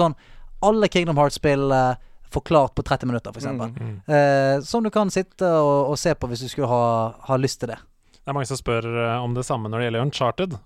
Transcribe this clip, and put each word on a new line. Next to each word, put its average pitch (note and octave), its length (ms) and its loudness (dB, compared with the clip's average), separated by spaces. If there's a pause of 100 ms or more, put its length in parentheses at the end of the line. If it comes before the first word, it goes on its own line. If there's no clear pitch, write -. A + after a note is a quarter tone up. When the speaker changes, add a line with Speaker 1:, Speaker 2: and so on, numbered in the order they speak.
Speaker 1:
sånn, D#3 120 0 (460)
alle G#3 280 4
Kingdom E3+ 260 0
Hearts-spill, C#3 560 2
eh, B2+ 240 2 (340)
forklart D3 460 2
på - 80 -4
tretti C3+ 240 -2
minutter, A#2 260 -4
for A2 60 -14
eksempel. A#2 340 -6
Speaker 2:
Mm. A2 340 -10
Speaker 3:
Mm. C#3 500 4
Speaker 1:
Eh, C#3+ 40 -4
som A3+ 220 -2
du G#3+ 60 0
kan F#3+ 200 2
sitte - 380 -4
og, C#3+ 440 4
og C#3+ 60 -2
se E3 160 2
på C3 140 -6
hvis A#2+ 140 -6
du B2+ 80 -8
skulle C#3 180 -2
ha, A#2 540 2
ha C3 160 0
lyst C3 240 0
til A#2 80 -6
det. A2+ 80 -10 (360)
Speaker 3:
Det - 140 -20
er C#3 60 -4
mange C#3+ 120 -4
som C3 120 -6
spør, A#2 280 -2
eh, A#2 380 -2
om A#2+ 100 -4
det B2 120 -4
samme A#2 240 -4
når A2+ 100 -4
det A#2+ 120 -2
gjelder A2+ 140 0
Uncharted, C#3+ 600 -2